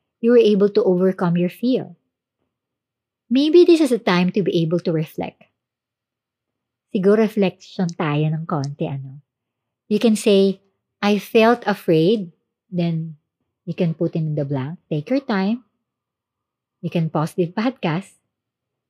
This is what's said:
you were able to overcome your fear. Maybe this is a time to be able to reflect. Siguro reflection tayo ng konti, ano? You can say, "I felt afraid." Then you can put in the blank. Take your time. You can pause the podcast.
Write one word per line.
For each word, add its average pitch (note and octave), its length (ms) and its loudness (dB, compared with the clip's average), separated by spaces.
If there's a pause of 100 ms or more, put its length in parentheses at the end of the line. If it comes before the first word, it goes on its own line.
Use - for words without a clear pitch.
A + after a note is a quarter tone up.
(220)
you A#3 100 2
were A#3+ 100 6
able G#3 280 4
to G#3 140 0
overcome F#3 540 0
your F3 120 0
fear. A3+ 460 -4 (1300)
Maybe D4+ 360 6
this E4 160 6
is C4 100 2
a A#3 60 2
time F3+ 360 2
to G3+ 100 0
be E3+ 180 0
able E3 200 0
to F3+ 100 -4
reflect. - 580 -6 (1400)
Siguro G3+ 240 2
reflection G3 760 -2
tayo D3+ 360 -2
ng D#3+ 160 -6
konti, D3 400 -6
ano? C#3 360 -10 (680)
You G#3 100 0
can A3 200 2
say, G3 440 2 (400)
"I G3+ 200 0
felt A#3 480 2
afraid." F3+ 640 0 (360)
Then E3 480 -6 (480)
you F3 80 -8
can E3 200 -2
put E3+ 240 -4
in D#3 160 -4
the D3 120 -4
blank. C#3 440 -8
Take D3+ 200 -6
your C4+ 120 -2
time. G#3+ 420 -4 (1160)
You F3 80 -8
can D#3+ 240 -2
pause D#3 240 -2
the E3+ 120 -2
podcast. G3 680 -6 (720)